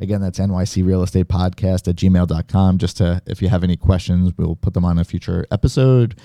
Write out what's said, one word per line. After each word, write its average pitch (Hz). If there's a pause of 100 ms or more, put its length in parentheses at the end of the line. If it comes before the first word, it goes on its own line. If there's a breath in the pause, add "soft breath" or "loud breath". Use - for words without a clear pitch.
Again, 98
that's 92
N 98
Y 90
C 92
real 92
estate 90
podcast 90
at 90
gmail 90
dot 82
com. 95
Just -
to, 90
if 87
you 92
have 87
any 90
questions, 90
we'll 82
put -
them 87
on 87
a 82
future 90
episode, 127